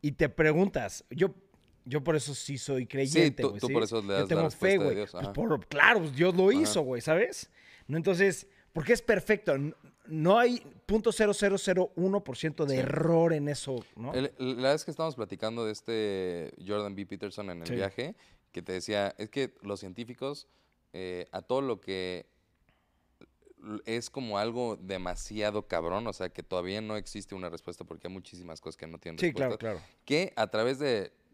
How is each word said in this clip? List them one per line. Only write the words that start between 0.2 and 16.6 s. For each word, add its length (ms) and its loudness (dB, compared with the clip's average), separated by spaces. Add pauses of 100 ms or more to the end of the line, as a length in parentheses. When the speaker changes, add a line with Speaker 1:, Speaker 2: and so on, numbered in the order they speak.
Speaker 1:
preguntas, 800 2
yo, 220 2 (520)
yo 180 -2
por 140 2
eso 180 -2
sí 240 -8
soy 280 -2
creyente, 560 4
Speaker 2:
Sí, 0 -
tú, 80 2
Speaker 1:
güey, 100 -6
Speaker 2:
tú 80 -2
Speaker 1:
¿sí? 40 0
Speaker 2:
por 120 4
eso 180 -2
le 60 -6
Speaker 1:
Yo 60 0
Speaker 2:
das 80 4
la 60 0
Speaker 1:
tengo 140 4
fe, 40 2
Speaker 2:
respuesta 320 2
de 60 2
Speaker 1:
güey. 120 2
Speaker 2:
Dios, 160 -4
Speaker 1:
Pues 120 -8
Speaker 2:
ajá. 80 -6
Speaker 1:
por, 360 0
claro, 320 6 (100)
Dios 240 4
lo 160 6
Speaker 2:
Ajá. 100 4
Speaker 1:
hizo, 220 2
güey, 180 -2
¿sabes? 500 0 (360)
No, 100 -4
entonces, 520 2 (240)
porque 200 2
es 100 2
perfecto. 520 2
N-, 200 -2 (320)
no 300 4
hay 240 6 (260)
punto 260 4
cero 200 4
cero 260 4
cero 360 2
uno 300 2
por 120 -10
ciento 300 -2
de 80 2
Speaker 2:
Sí. 60 2
Speaker 1:
error 520 4
en 160 0
eso, 360 -4 (100)
¿no? 200 -8
Speaker 2:
El, 240 0
la 340 2
vez 120 0
que 60 -8
estábamos 240 -4
platicando 500 -4
de 80 -2
este 800 -2 (140)